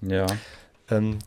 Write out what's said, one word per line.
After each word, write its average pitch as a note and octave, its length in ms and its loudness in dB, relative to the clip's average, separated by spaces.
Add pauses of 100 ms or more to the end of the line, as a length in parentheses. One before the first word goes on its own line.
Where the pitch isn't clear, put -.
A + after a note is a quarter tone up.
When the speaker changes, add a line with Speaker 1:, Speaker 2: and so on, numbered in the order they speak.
Speaker 1:
Ja. F#2+ 240 2 (640)
Speaker 2:
Ähm, G#2+ 380 2